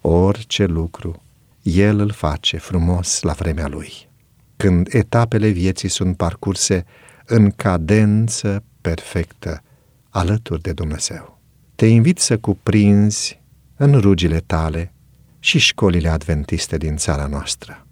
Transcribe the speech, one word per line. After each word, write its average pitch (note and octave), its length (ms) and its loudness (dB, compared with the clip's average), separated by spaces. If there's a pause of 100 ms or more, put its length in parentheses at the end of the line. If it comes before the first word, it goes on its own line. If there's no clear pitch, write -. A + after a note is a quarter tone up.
Orice F#2+ 640 0
lucru, E2 580 -6 (400)
El G2+ 360 2
îl G#2 120 0
face - 460 -4
frumos F2 640 -2
la D#2+ 120 -2
vremea D#2 360 -4
Lui. - 400 -14 (480)
Când F2+ 340 2
etapele A2+ 580 0
vieții F#2 400 -2
sunt F2+ 280 -2
parcurse F2+ 680 -2 (420)
în G#2+ 240 4
cadență G#2 1120 0 (180)
perfectă, - 840 -6 (460)
alături F2+ 540 -2
de - 100 -6
Dumnezeu. - 680 -10 (340)
Te A2+ 120 2
invit A#2 320 4
să A#2 200 0
cuprinzi G#2 1040 2 (340)
în C#3+ 240 4
rugile F2+ 460 2
tale D#2+ 460 -4 (460)
și - 200 0
școlile F2 500 2
adventiste D#2+ 680 -4
din D2+ 200 -4
țara C#2+ 300 -4
noastră. - 640 -10